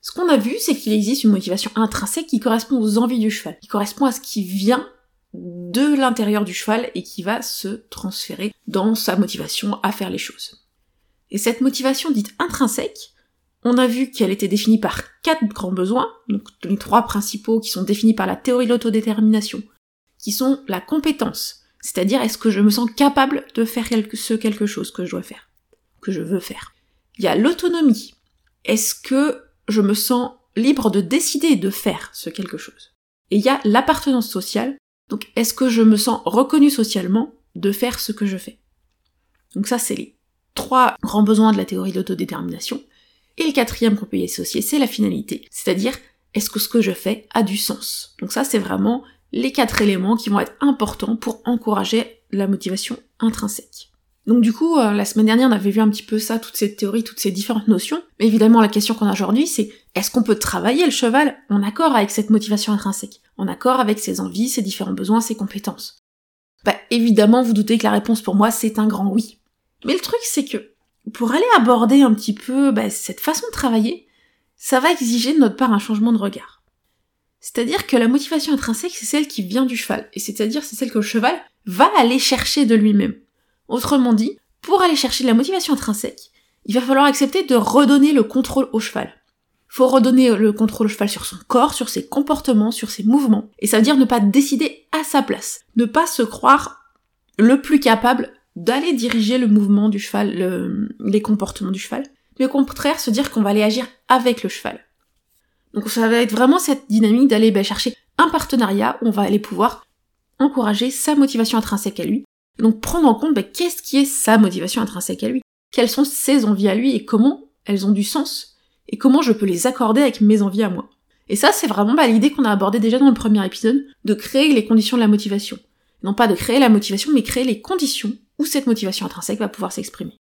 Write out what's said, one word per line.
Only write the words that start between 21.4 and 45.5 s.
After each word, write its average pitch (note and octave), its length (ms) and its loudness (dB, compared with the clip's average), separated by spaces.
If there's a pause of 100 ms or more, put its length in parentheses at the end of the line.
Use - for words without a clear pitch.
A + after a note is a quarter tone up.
c'est-à-dire G3 400 0
est-ce A3 160 -4
que A3+ 140 0
je G3 100 0
me G#3 80 6
sens A#3 260 -2
capable C#4 480 2 (120)
de A3+ 100 0
faire A3+ 240 -6
quelque, A3 280 -2
ce A3+ 180 -4
quelque G#3+ 320 -2
chose G3+ 240 -8
que - 120 -10
je F3 60 -8
dois F3+ 140 -8
faire, - 260 -20 (500)
que - 120 -8
je F3+ 100 -4
veux F3 180 -4
faire. - 360 -16 (420)
Il - 60 -6
y F#3+ 40 2
a - 80 0
l'autonomie, D#4+ 760 0 (520)
est-ce A3 280 -2
que C#4 480 -2 (260)
je G#3+ 140 2
me G3 140 2
sens B3 340 -2 (260)
libre A#3+ 360 2
de G3+ 100 0
décider C#4+ 540 0
de F#3+ 160 -2
faire - 420 -6
ce - 160 -12
quelque F3+ 300 -12
chose. - 340 -20 (380)
Et G3+ 60 2
il G#3 40 2
y B3+ 80 2
a C#4 140 0
l'appartenance B3 640 0
sociale, A3+ 480 -6 (320)
donc - 260 -10
est-ce A3+ 200 -2
que C4 140 0
je A3+ 120 2
me A3 160 8
sens A3+ 260 -2
reconnu C#4 460 4
socialement A3 640 -2 (220)
de G3 160 -2
faire A#3+ 280 -4
ce - 120 -8
que G#3 160 -4
je F#3+ 100 -6
fais. - 220 -16 (960)
Donc G3+ 100 -4
ça, A#3+ 140 -2
c'est - 160 -6
les - 240 -14 (340)
trois - 480 0
grands G#3+ 220 2
besoins A3 280 4
de G3+ 60 2
la F#3+ 80 -4
théorie F#3+ 260 -6
de F#3 60 -6
l'autodétermination. F3 840 -8 (600)
Et D#4+ 80 0
le C#4+ 60 -2
quatrième A#3 420 0
qu'on G3+ 100 -6
peut F#3+ 120 -6
y F3+ 80 -2
associer, - 360 -6
c'est D4 160 -2
la C#4 80 2
finalité, - 640 -4
c'est-à-dire G3 480 -4 (380)